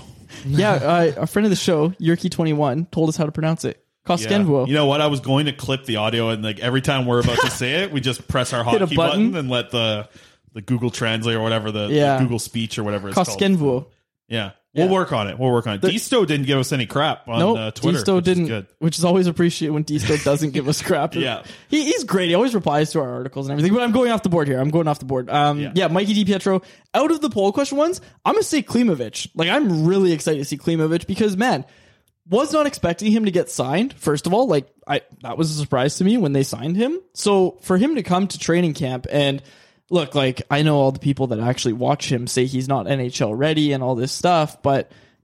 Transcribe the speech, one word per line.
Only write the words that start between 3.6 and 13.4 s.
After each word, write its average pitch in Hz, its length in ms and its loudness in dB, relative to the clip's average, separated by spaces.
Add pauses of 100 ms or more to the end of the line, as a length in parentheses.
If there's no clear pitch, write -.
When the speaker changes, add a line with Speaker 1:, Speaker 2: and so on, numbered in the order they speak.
Speaker 1:
it. - 180 -6 (240)
Koskinen. 202 400 0
Speaker 2:
Yeah. 135 200 2
You 131 80 0
know 151 100 4
what? 143 160 2
I 151 60 2
was 143 140 0
going 135 260 2
to 143 40 -2
clip 135 340 -6
the 113 120 -2
audio, 113 320 0
and, 110 140 -4
like, 107 160 -6
every 123 220 -2
time 131 260 -2
we're 120 120 2
about 117 200 2
to 508 100 2
say 139 340 -4
it, 202 80 -8
we 147 80 -4
just 127 280 -6
press 127 260 -2
our 120 100 -2
Speaker 1:
<laughs> 113 80 -2
Hit 214 120 2
a - 20 0
Speaker 2:
hotkey 147 100 -2
button 170 360 2
Speaker 1:
button. 185 80 -4
Speaker 2:
and 131 100 -6
let 120 220 -2
the, 110 360 -2 (460)
the 113 80 -12
Google 120 300 -2
Translate 113 440 -2
or 113 60 -2
whatever, 110 300 -2
the, 104 160 -4
the 135 80 0
Speaker 1:
Yeah. 143 240 4
Speaker 2:
Google 120 200 0
Speech - 380 -6
or 113 60 -4
whatever 104 260 -4
it's 92 60 -6
called. 185 120 2
Speaker 1:
Koskinen. 143 600 0 (400)